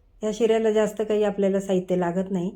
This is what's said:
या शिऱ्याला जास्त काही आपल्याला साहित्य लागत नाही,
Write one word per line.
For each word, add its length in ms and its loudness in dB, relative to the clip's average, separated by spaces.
या 120 -2
शिऱ्याला 380 2
जास्त 360 0
काही 140 2
आपल्याला 380 0
साहित्य 360 0
लागत 340 -2
नाही, 240 -2